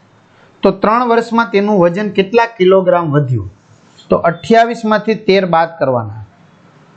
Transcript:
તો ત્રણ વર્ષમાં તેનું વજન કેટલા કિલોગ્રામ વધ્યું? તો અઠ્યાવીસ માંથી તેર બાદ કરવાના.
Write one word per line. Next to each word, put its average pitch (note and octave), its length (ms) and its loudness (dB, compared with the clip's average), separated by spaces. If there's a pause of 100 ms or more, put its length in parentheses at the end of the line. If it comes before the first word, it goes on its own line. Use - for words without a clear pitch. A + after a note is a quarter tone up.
(600)
તો G3 100 2
ત્રણ G#3+ 360 0
વર્ષમાં A#3 440 0
તેનું G3+ 280 0
વજન F3 300 0
કેટલા G3 360 0
કિલોગ્રામ F3+ 680 2
વધ્યું? B2+ 380 -2 (600)
તો F3+ 60 2
અઠ્યાવીસ A3+ 720 0
માંથી G#3+ 300 0
તેર F#3+ 300 0
બાદ E3 340 -2
કરવાના. A2+ 440 -4 (720)